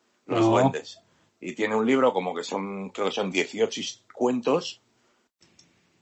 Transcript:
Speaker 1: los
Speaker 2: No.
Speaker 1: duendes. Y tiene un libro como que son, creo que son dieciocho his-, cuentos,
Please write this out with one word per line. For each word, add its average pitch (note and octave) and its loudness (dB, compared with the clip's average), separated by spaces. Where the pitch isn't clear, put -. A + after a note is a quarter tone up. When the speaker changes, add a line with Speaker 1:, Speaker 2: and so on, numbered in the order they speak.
Speaker 1:
los G#2 2
Speaker 2:
No. A2 6
Speaker 1:
duendes. G2+ 2
Y F2+ -8
tiene G#2+ 0
un A2 2
libro C3 4
como F#2 -2
que E2+ -6
son, G2 -6
creo G2+ -4
que F2+ -2
son G2+ -2
dieciocho A2+ -2
his-, - -12
cuentos, B2+ -2